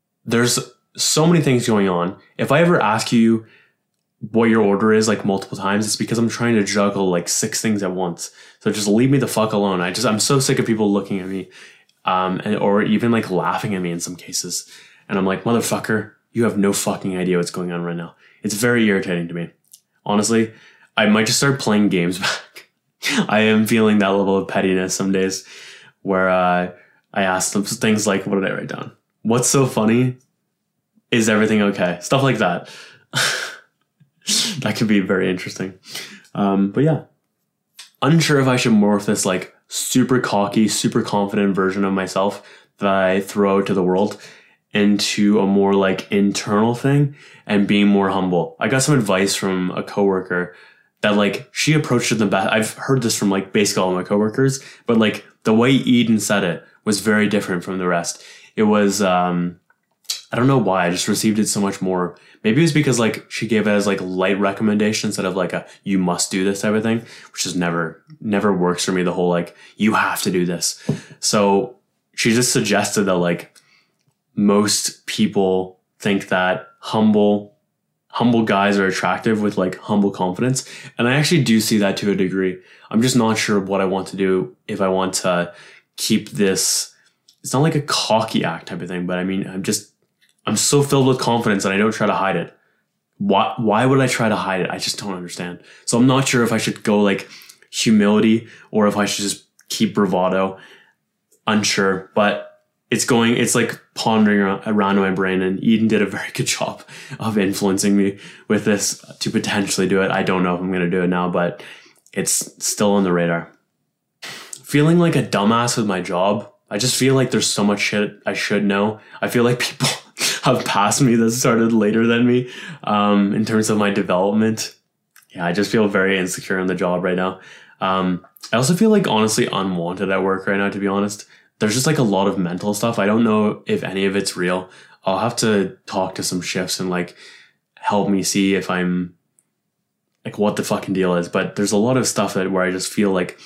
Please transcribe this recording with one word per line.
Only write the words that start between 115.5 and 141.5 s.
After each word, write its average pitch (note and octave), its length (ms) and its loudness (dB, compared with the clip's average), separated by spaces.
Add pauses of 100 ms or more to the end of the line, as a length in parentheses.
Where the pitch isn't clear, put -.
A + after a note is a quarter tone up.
with A2 100 0
my F#2 140 -2
job. F#2+ 500 -2 (200)
I G2+ 80 -4
just B2 180 -2
feel C3+ 180 2
like C3 160 2
there's G#2+ 180 0
so - 140 -2
much G#2 180 2
shit G#2 440 -4
I G2+ 80 -4
should G2+ 320 -2
know. G2+ 360 0 (200)
I G#2 80 -2
feel A#2+ 160 2
like B2+ 160 2
people - 280 -4 (320)
<laughs> - 220 -4
have A#2+ 220 0
passed G#2 380 0
me A#2+ 140 4
that A2+ 140 2
started A#2 420 2
later A2 340 2
than A#2 200 2
me, B2 240 2 (340)
um, G#2 500 2
in A2 100 0
terms A2 260 0
of G#2+ 80 2
my G2+ 120 2
development. G#2 840 0 (560)
Yeah, F2 160 -8
I F2 60 0
just G2+ 180 -2
feel A2 180 2
very F#2+ 300 2
insecure F#2 400 -4
in F#2 80 -2
the F#2 80 -2
job F2+ 300 -2
right F2+ 120 -2
now. F#2 240 -4 (400)
Um, F#2 460 -2 (260)
I A2+ 40 2
also C3+ 180 2
feel, A3 160 4
like, G#3 160 4
honestly G#2+ 440 0
unwanted F#2+ 600 -4
at F#2+ 120 0
work F#2+ 240 -2
right G2+ 100 0
now, G2+ 140 -2
to G2+ 80 -8
be G2 80 -2
honest. G2+ 400 -4 (320)
There's G#2+ 160 0
just, C3 120 -2
like, D3+ 120 2
a C3 40 2
lot G2 240 2
of G2 120 -2
mental F2+ 360 -4
stuff. A#2 240 -2
I G2 80 0
don't A2+ 180 2
know G#2+ 420 0
if G#2 180 -2
any F#2+ 220 -2
of G2 100 -2
it's G2 200 -4
real. F2+ 320 -2 (360)
I'll F#2+ 140 0
have A#2+ 180 -2
to G2 500 0
talk F#2+ 300 -4
to G2+ 60 -8
some F2+ 180 -4
shifts - 400 -6
and, F#2 100 -4
like, F2+ 240 -4 (640)
help G2+ 320 0
me G2 140 0
see G2 320 0
if F#2 160 -2
I'm, F2+ 440 -4 (1120)
like, - 140 -10
what G#2 180 0
the - 80 -4
fucking - 300 -4
deal F2+ 200 0
is. E2+ 140 -2
But F#2 280 -4